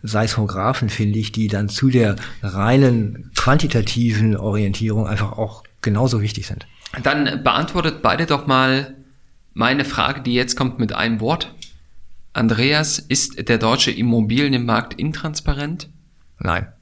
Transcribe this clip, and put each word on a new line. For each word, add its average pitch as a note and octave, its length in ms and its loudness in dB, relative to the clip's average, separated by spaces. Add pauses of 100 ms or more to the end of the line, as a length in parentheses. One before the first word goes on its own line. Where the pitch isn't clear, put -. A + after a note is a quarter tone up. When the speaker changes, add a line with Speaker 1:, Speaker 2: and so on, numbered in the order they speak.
Speaker 1:
Seismographen, G#2+ 880 0
finde G#2 280 0
ich, G#2 140 -4
die A2 160 0
dann G2+ 220 -2
zu C3 180 2
der A#2 280 4 (260)
reinen A2 920 2
quantitativen A2+ 1000 2
Orientierung G#2 680 0
einfach G#2 260 -2
auch - 320 -6 (160)
genauso A#2 400 2
wichtig G#2 260 -4
sind. - 200 -10 (360)
Speaker 2:
Dann C#3 400 0
beantwortet D#3 600 0
beide B2 240 2
doch C#3+ 200 0
mal C3 480 2 (600)
meine C3+ 320 0
Frage, C#3 340 -2
die B2 140 -2
jetzt B2 200 0
kommt, B2+ 240 -2
mit A2+ 140 -2
einem A2+ 260 -2
Wort. C3 360 -4 (800)
Andreas, C3 640 2
ist - 500 -4
der A#2 100 4
deutsche A2+ 320 2
Immobilienmarkt A#2 1040 0
intransparent? D3+ 960 -4 (500)
Speaker 1:
Nein. F2+ 300 -2 (140)